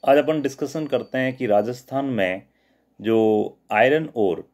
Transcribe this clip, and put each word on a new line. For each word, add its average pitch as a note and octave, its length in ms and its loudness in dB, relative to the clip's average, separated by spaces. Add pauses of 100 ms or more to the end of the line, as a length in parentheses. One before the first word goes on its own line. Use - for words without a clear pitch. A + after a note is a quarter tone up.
आज C#3 140 6
अपन D3 240 -2
डिस्कशन C#3+ 440 -6
करते B2+ 320 -4
हैं C3 180 -2
कि B2+ 100 -6
राजस्थान B2 580 -2
में G2 380 -2 (580)
जो G#2+ 580 2 (140)
आयरन C#3 440 2
और F#2+ 380 -2